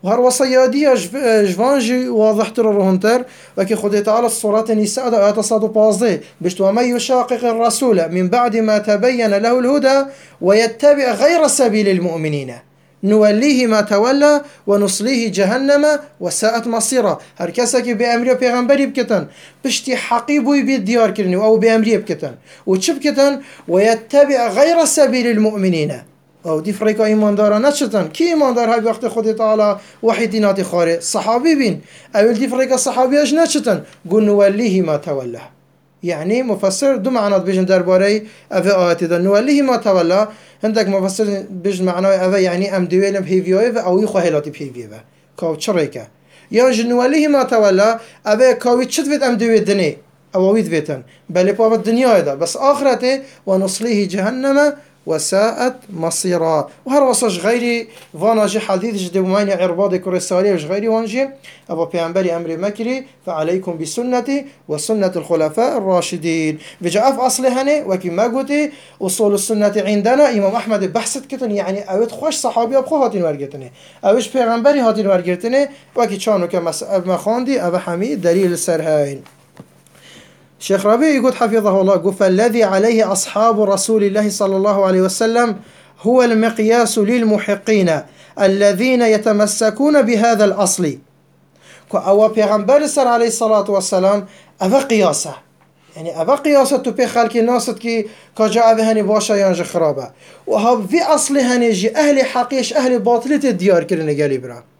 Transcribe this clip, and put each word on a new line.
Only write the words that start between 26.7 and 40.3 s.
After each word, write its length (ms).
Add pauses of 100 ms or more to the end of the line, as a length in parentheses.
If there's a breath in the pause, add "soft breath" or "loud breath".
فریقا 320
ایماندارا 540
نچتن. 500
کی 160
ایماندار 440
های 120
وقت 280
خود 240
تعالی 480 (220 loud breath)
وحی 240
دینات 360
خواره؟ 380
صحابی 540
بین. 280 (320 loud breath)
اول 180
دی 160
فریقا 280
صحابیاش 560
نچتن. 520 (240 loud breath)
گو: 120
«نولیه 640
ما 160
تولی.» 400 (640)
یعنی 400
مفسر 520
دو 160
معنات 340
بیشن 200
دربارهٔ 580 (280 loud breath)
اوه 200
آیت 340
ده. 140
«نولیه 440
ما 140
تولی.» 480 (380 loud breath)